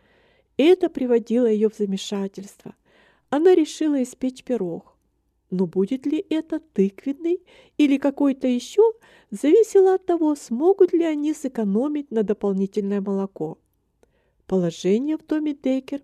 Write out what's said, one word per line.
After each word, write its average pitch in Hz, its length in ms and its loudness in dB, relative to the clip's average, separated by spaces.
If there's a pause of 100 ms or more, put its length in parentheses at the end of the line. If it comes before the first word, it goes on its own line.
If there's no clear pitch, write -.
(580)
Это 349 320 4
приводило 240 580 0
ее 214 220 2
в 214 60 -6
замешательство. 196 1000 -8 (560)
Она 339 240 4
решила 294 480 0
испечь 254 400 -8
пирог. 190 520 -8 (560)
Но 185 160 -2
будет 196 380 -4
ли 311 240 -2
это 311 300 -4
тыквенный 285 840 -4 (360)
или 277 200 4
какой-то 277 500 0
еще, 403 460 2 (360)
зависело 381 640 4
от 381 120 -4
того, 330 300 0
смогут 349 560 2
ли 339 120 0
они 302 300 -2
сэкономить 262 800 -4
на 220 120 0
дополнительное 196 760 -2
молоко. 196 580 -6 (880)
Положение 196 720 0
в - 80 -16
доме 302 280 -2
Деккер 262 500 -4